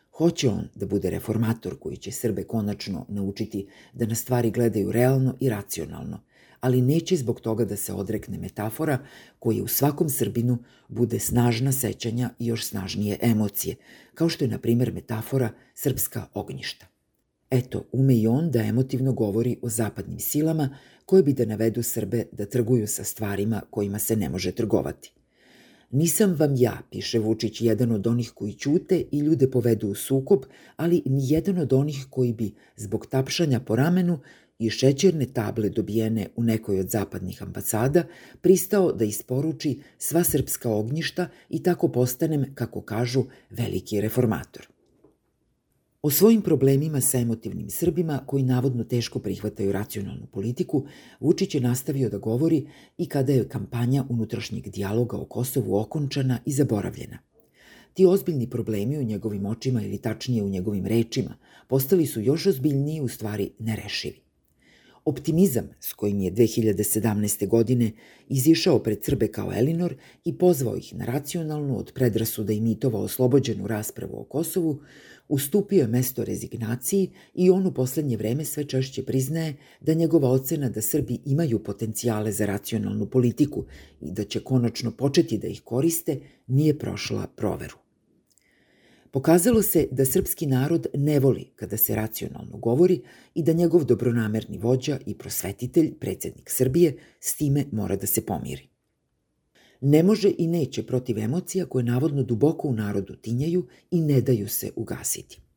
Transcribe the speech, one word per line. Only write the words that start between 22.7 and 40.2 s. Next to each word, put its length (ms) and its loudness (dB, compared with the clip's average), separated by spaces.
sa 180 -6
stvarima 680 -2
kojima 280 -2
se 180 0
ne 120 0
može 240 -4
trgovati. 600 -2
"Nisam 480 2
vam 180 4
ja", 340 2
piše 280 -4
Vučić, 420 -2
"jedan 320 2
od 140 0
onih 280 0
koji 180 -6
ćute 580 0
i 80 -2
ljude 320 4
povedu 380 2
u 60 -4
sukob, 480 2
ali 300 2
ni 240 0
jedan 280 0
od 140 0
onih 380 0
koji 220 0
bi 200 -4
zbog 300 -6
tapšanja 540 0
po 160 -2
ramenu 420 2
i 120 0
šećerne 560 2
table 420 -2
dobijene 580 -2
u 60 -2
nekoj 380 0
od 100 -4
zapadnih 520 -4
ambasada 600 0
pristao 520 4
da 120 0
isporuči 760 -2
sva 260 2